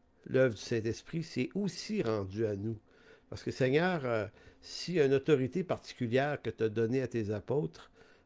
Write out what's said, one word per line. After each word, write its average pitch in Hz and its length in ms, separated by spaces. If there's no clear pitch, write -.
l'œuvre 131 300
du - 60
Saint-Esprit, 117 600
s'est 127 320
aussi 202 480
rendue 107 440
à 104 100
nous. 107 240
Parce - 140
que, 123 80
Seigneur, 151 540
euh, 113 200
si - 380
une 139 140
autorité 135 500
particulière 127 760
que 117 80
t'as 113 200
donnée 113 320
à 123 60
tes 113 220
apôtres, 131 600